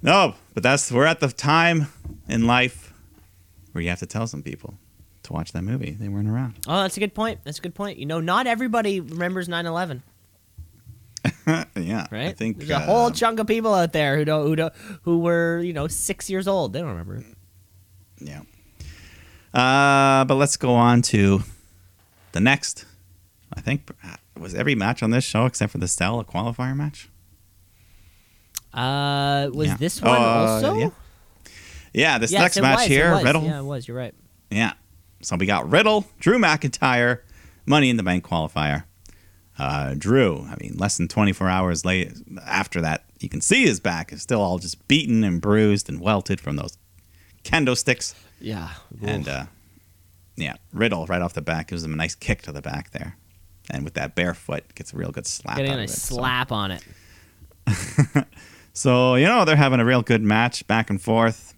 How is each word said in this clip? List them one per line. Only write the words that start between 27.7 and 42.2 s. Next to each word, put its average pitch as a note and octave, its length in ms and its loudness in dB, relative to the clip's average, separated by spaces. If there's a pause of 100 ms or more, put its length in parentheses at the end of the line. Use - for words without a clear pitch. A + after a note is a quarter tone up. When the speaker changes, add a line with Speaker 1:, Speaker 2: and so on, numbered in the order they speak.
Speaker 2:
Uh, C#3 800 0
was D3+ 140 0
Speaker 1:
Yeah. C#3 100 0
Speaker 2:
this D#3 240 -4
one A#2 140 4
Speaker 1:
Uh, B2 40 6
Speaker 2:
also? A2+ 560 2
Speaker 1:
yeah. B2+ 140 0 (1040)
Yeah, C#3+ 240 2
this A#2 140 0
Speaker 2:
Yes, G3 100 4
Speaker 1:
next F3+ 160 4
Speaker 2:
it G3 40 2
Speaker 1:
match C3 160 6
Speaker 2:
was, A#3+ 80 4
it F#3+ 60 2
Speaker 1:
here, D3+ 200 6
Speaker 2:
was. D#3 120 2
Speaker 1:
Riddle. D3 200 4
Speaker 2:
Yeah, D#3 160 -2
it C#3 40 -8
was. C#3 240 -8
You're A#2+ 100 -10
right. B2 180 -10 (340)
Speaker 1:
Yeah. G#2 240 0 (480)
So - 140 -6
we F2+ 100 0
got E2+ 240 0
Riddle, G3+ 380 4 (120)
Drew A#3 200 4
McIntyre, C3 800 2 (460)
Money C#3 240 4
in A#2 80 2
the G#2+ 60 -2
Bank F2+ 220 0
qualifier. D2+ 600 -2 (760)
Uh, C#2 360 -4
Drew, E2+ 540 2
I - 100 -12
mean, - 180 -12
less F#2+ 200 -2
than F2 100 -2
twenty-four G2 400 0
hours F#2 380 0
late F#2 260 0 (340)